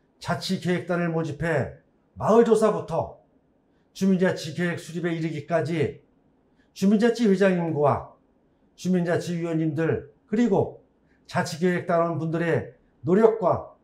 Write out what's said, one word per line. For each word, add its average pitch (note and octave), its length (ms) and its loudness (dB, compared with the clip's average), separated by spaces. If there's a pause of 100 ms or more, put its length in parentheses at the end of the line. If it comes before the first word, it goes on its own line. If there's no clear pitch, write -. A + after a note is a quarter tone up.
(200)
자치계획단을 F3 880 -2
모집해 D#3+ 640 -2 (460)
마을조사부터 G#3 1000 2 (760)
주민자치계획 F3 840 0
수립에 E3+ 360 -6
이르기까지 D#3 840 -2 (720)
주민자치회장님과 F#3+ 1400 2 (640)
주민자치위원님들 E3 1400 -2 (160)
그리고 G3+ 560 0 (440)
자치계획단원분들의 E3 1500 -2 (280)
노력과 F#3+ 720 2 (100)